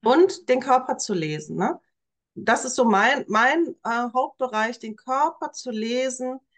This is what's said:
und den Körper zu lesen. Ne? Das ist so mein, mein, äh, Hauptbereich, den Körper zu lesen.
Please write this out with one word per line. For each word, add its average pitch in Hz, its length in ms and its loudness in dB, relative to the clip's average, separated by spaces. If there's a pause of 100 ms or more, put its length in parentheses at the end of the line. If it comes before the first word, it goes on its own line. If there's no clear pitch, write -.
und 311 460 4
den 254 120 2
Körper 262 380 2
zu - 160 -4
lesen. 156 420 -6
Ne? 254 240 -2 (540)
Das 226 300 0
ist 254 120 -6
so 254 80 2
mein, 226 440 2
mein, 269 560 2
äh, 240 300 -2
Hauptbereich, 233 640 -2
den 220 180 -14
Körper 294 560 -4
zu - 180 -10
lesen. 254 680 -4 (180)